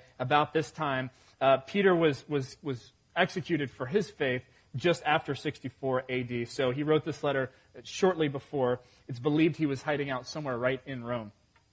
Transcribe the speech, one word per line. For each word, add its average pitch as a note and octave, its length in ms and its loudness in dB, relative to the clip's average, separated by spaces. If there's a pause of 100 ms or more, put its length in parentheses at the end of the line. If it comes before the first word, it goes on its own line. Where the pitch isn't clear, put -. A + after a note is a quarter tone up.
(180)
about D3 360 2
this D#3 180 0
time. C3+ 380 -4 (320)
Uh, C3+ 160 6
Peter F#3+ 380 2
was, D#3+ 340 2
was, C#3 340 -4
was C3+ 300 -8 (220)
executed E3+ 540 0
for - 160 -10
his F3+ 240 0
faith B2+ 340 -2 (320)
just E3 300 2
after D3+ 280 2
sixty-four C3 720 -4
A B2+ 160 -2
D. A#2+ 220 -4
So C3 260 -2
he D3 120 -2
wrote D3+ 200 4
this D#3 200 -8
letter C3+ 280 -2 (320)
shortly E3 440 2
before. C3 520 -2 (280)
It's A#2+ 120 -10
believed D#3 380 2
he D#3 80 0
was C#3 160 -2
hiding C#3+ 300 -2
out B2+ 160 -6
somewhere C#3 300 -6
right C3 280 0
in C3 180 -8
Rome. A#2 280 -6 (420)